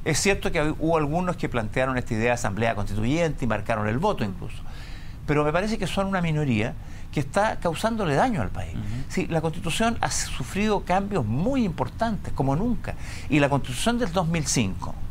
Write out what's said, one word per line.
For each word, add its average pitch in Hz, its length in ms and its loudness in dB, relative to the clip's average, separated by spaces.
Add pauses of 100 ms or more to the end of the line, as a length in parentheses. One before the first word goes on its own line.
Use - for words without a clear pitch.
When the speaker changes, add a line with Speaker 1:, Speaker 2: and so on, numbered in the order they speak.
Speaker 1:
Es 156 160 2
cierto 202 320 2
que 170 100 2
hab-, 151 180 2
hubo 160 180 2
algunos 160 400 0
que 147 120 -2
plantearon 127 480 0
esta 120 160 -2
idea 110 120 2
de 120 60 6
asamblea 113 440 0
constituyente 117 720 0
y - 20 2
marcaron 107 400 0
el 110 100 0
voto 190 260 0
incluso, 92 380 -6 (640)
pero 147 180 2
me 151 80 2
parece 208 260 0
que 190 100 -2
son 196 200 0
una 196 140 0
minoría 151 520 0 (380)
que - 80 -2
está - 400 0
causándole 190 560 0
daño 165 260 2
al 90 80 -2
país. 90 240 -6
Speaker 2:
Ujú. - 100 -6 (260)
Speaker 1:
Sí, - 180 -2
la 165 140 0
Constitución 165 600 0
ha - 100 2
sufrido 196 720 0
cambios 196 400 2
muy 208 400 2
importantes, 190 680 -2
como 139 220 2
nunca, 214 400 0 (340)
y 151 100 4
la 143 100 6
Constitución 139 500 0
del 220 140 0
dos 180 140 2
mil 165 200 0
cinco 95 480 0 (160)